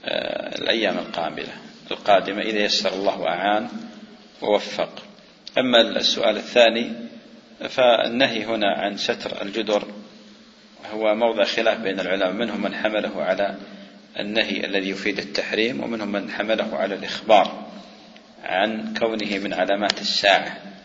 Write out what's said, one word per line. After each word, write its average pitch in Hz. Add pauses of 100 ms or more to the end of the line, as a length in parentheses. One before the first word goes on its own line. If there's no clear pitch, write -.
آه، 50
الأيام 92
القابلة، 78 (380)
القادمة 98
إذا 107
يسر 101
الله 95
وأعان 101 (760)
ووفق. 101 (680)
أما 123
السؤال 107
الثاني 117 (760)
فالنهي 120
هنا 107
عن 101
ستر 107
الجدر 104 (1080)
هو 107
موضع 113
خلاف 110
بين 95
العلماء، 92
منهم 104
من 95
حمله 101
على 92 (640)
النهي 104
الذي 95
يفيد 98
التحريم، 117
ومنهم 110
من 101
حمله 107
على 98
الإخبار 95 (760)
عن 110
كونه 104
من 101
علامات 98
الساعة. 98 (280)